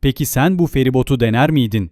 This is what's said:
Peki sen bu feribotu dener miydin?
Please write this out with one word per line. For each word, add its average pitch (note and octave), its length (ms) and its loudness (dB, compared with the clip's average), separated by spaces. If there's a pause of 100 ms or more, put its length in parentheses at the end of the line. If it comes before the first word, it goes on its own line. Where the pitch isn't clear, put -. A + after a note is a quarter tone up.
Peki C3+ 240 -2
sen E3+ 320 0
bu E3+ 80 2
feribotu C3 540 0
dener A#2+ 300 2
miydin? A2 420 0